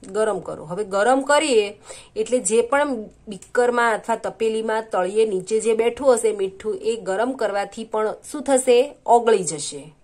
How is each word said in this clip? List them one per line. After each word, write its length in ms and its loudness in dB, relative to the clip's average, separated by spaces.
ગરમ 280 0
કરો. 260 -12
હવે 180 -6
ગરમ 380 2
કરીએ 580 2
એટલે 240 0
જે 220 2
પણ 440 0
બીકરમાં 680 0
અથવા 220 -2
તપેલીમાં 760 -4
તળિયે 340 2
નીચે 340 -2
જે 140 0
બેઠું 400 2
હશે 180 2
મીઠું, 440 -4
એ 200 -4
ગરમ 360 -2
કરવાથી 520 -4
પણ 300 -4
શું 120 -10
થશે? 520 2
ઓગળી 380 4
જશે. 600 -10